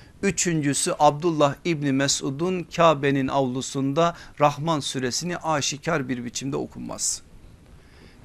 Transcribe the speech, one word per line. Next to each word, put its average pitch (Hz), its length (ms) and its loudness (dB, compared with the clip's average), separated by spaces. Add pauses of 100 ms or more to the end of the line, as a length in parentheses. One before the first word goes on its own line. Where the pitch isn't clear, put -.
(220)
Üçüncüsü 165 760 0
Abdullah 147 560 4 (100)
İbni 147 280 0
Mesud'un 147 720 -2 (100)
Kabe'nin 143 520 4
avlusunda 135 880 0 (240)
Rahman 147 400 2
suresini 139 560 -4
aşikar 151 720 -2
bir 123 160 -4
biçimde 131 320 -6
okunması. - 640 -6 (1040)